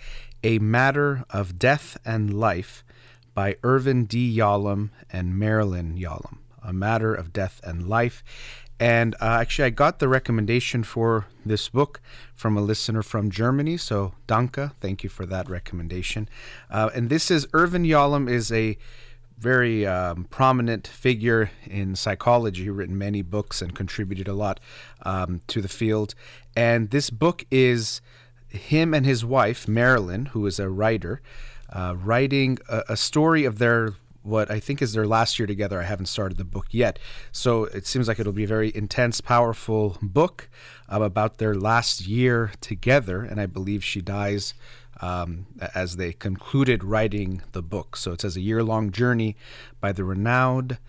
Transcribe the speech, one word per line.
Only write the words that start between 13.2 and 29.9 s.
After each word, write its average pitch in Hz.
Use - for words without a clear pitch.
Germany. 135
So, 98
Danke, 127
thank 98
you 95
for -
that 92
recommendation. 90
Uh, 110
and 120
this 160
is, 151
Irvin 175
Yalom 143
is 117
a 110
very, 117
um, 90
prominent 120
figure 113
in 95
psychology, 101
written 98
many 101
books 98
and 87
contributed 95
a 101
lot, 98
um, 92
to 110
the 95
field. 107
And 117
this 139
book 147
is 123
him 156
and 135
his 123
wife, 120
Marilyn, 110